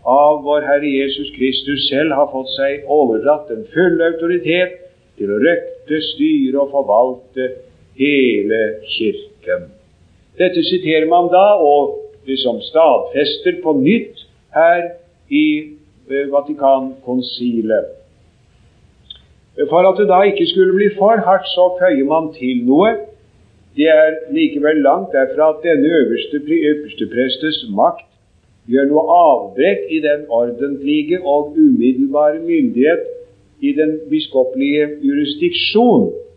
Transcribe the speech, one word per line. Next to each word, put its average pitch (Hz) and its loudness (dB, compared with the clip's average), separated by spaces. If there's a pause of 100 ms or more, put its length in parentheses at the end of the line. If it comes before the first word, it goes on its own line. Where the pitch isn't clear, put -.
av 147 4
vår 147 -2
Herre 143 0
Jesus 139 -4
Kristus 135 -4
selv 147 -2
har 139 0
fått 131 -10
seg 139 -4
overdratt 135 0
den 110 -10
fulle 165 2
autoritet 175 -2 (420)
til 101 -4
å 107 -2
røkte, 156 -2 (120)
styre 139 0
og 139 -4
forvalte 127 0 (480)
hele 117 0 (240)
kirken.» - -6 (680)
Dette 175 0
siterer 160 0
man 175 2
da, 202 4
og 147 2 (260)
liksom 127 -4
stadfester 156 0
på 151 0
nytt 175 -2 (300)
her 170 4 (500)
i, 151 0 (340)
eh, 139 -4
Vatikankonsilet. 127 -2 (1800)
For 175 4
at 185 2
det 202 2
da 185 4
ikke 196 0
skulle 185 2
bli 202 2 (100)
for 208 4
hardt, 185 0
så 180 4 (100)
føyer 160 2
man 156 -2
til 123 -4
noe. 190 2 (800)
Det 147 2
er 156 4 (180)
likevel 151 0
langt 170 0
derfra 139 2
at 156 -10
denne 151 2
øverste 143 0
pri-, 151 0
øverste 147 -6
prestes 135 -4
makt 123 -2 (600)
gjør 139 2
noe 156 2
avbrekk 160 2
i 160 0
den 147 0
ordentlige 139 -2
og 147 -2
umiddelbare 139 2
myndighet 151 0 (560)
i 139 -2
den 156 0 (120)
biskoppelige 143 0 (160)
jurisdiksjon. 170 0 (260)